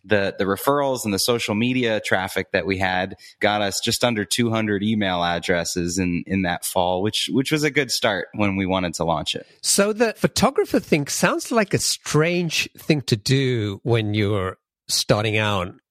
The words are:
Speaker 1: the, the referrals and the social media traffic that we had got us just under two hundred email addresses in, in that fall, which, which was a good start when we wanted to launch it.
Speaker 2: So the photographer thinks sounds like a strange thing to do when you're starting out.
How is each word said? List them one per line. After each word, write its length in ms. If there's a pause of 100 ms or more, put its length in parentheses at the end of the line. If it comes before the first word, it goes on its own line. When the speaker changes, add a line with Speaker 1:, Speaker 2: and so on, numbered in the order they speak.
Speaker 1:
the, 340
the 60
referrals 580
and 100
the 60
social 340
media 460
traffic 540
that 120
we 120
had 400 (240)
got 200
us 200
just 240
under 180
two 280
hundred 320
email 380
addresses 760
in, 300
in 160
that 200
fall, 380
which, 320
which 180
was 120
a 80
good 200
start 440
when 200
we 100
wanted 280
to 100
launch 320
it. 100 (160)
Speaker 2:
So 300
the 220
photographer 640
thinks 340 (120)
sounds 260
like 220
a 60
strange 1000
thing 240
to 140
do 640
when 320
you're 440 (300)
starting 500
out. 360 (180)